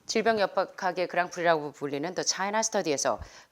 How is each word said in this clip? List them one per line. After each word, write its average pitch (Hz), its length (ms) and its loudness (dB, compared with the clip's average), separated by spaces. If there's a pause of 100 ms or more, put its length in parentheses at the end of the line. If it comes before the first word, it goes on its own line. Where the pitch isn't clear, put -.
질병 220 340 2
역학의 185 680 0
그랑프리라고 170 680 0
불리는 147 420 -4
The 156 100 -2
China 196 340 0
Study에서 143 600 0 (320)